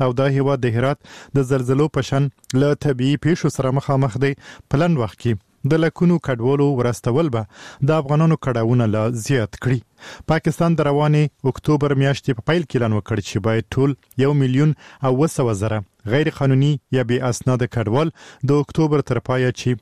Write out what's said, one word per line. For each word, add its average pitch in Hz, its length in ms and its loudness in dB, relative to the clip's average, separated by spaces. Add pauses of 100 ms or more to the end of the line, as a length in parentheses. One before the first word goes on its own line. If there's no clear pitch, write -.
او 127 80 0
دا 135 140 0 (100)
هیواد 135 300 0
د 113 120 0
هرات 135 400 -4 (160)
د 135 160 0
زلزلو 135 480 0
په - 100 0
شان 139 240 0 (220)
له 143 320 0
طبیعي 139 400 0
پیښو 160 320 -2
سره 131 240 0
مخامخ 135 420 -2
دی، 139 80 0 (380)
په - 120 -2
لنډ 170 220 2
وخت - 180 -10
کې 113 220 -2 (260)
د 160 120 2
لکونو 175 340 2 (100)
کډوالو 135 400 0 (120)
ورستول 123 560 0
به 110 80 -2 (460)
د - 20 4 (100)
افغانانو 151 440 2
کړاوونه 120 480 2
لا 107 100 0 (200)
زیات 117 400 -2
کړي. 127 160 0 (520)
پاکستان 165 480 0
د 151 100 0
روانې 147 600 0
اکتوبر 143 520 0
میاشتې 139 360 -2
په - 100 -12
پیل 165 140 2
کې 139 140 -4
اعلان 117 200 0
وکړ 104 220 -4 (100)
چې 101 180 -4
باید 113 280 0
ټول 139 220 2 (280)
یو 143 60 4 (120)
میلیون 135 340 2 (260)
او 131 140 2
اوه 156 180 2
سوه 117 280 0
زره 107 200 -2 (320)
غیر 156 240 2
قانوني 135 340 2 (240)
یا 127 60 2
بې 120 160 0 (140)
اسناده 127 420 -2
کډوال 120 400 0 (340)
د 143 160 2
اکتوبر 151 480 0
تر 117 160 -4
پایه 127 220 0
چې - 200 -2 (120)